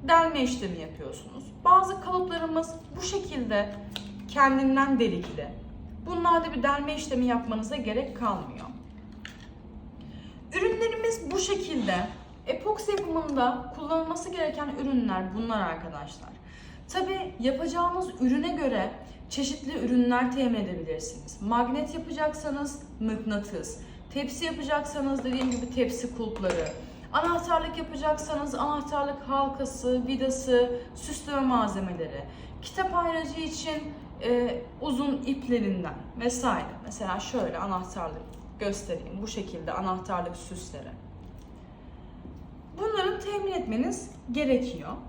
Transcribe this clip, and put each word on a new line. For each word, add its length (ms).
delme 320
işlemi 380
yapıyorsunuz. 640
Bazı 360
kalıplarımız 760
bu 60
şekilde 720
kendinden 720
delikli. 480
Bunlarda 480
bir 80
delme 320
işlemi 300
yapmanıza 520
gerek 400
kalmıyor. 500
Ürünlerimiz 760
bu 80
şekilde. 560
Epoksi 440
yapımında 840
kullanılması 540
gereken 380
ürünler 420
bunlar 260
arkadaşlar. 680
Tabii 520
yapacağınız 680
ürüne 280
göre 420
çeşitli 480
ürünler 540
temin 220
edebilirsiniz. 880
Magnet 520
yapacaksanız 880
mıknatıs, 800
tepsi 300
yapacaksanız 800
dediğim 260
gibi 200
tepsi 460
kulpları, 520
anahtarlık 680
yapacaksanız 760
anahtarlık 760
halkası, 760
vidası, 760
süsleme 460
malzemeleri, 840
kitap 320
ayracı 460
için, 520
e, 400
uzun 460
iplerinden 680
vesaire. 540
Mesela 360
şöyle 380
anahtarlık 640
göstereyim. 640
Bu 40
şekilde 460
anahtarlık 640
süsleri. 520
Bunları 420
temin 320
etmeniz 580
gerekiyor. 580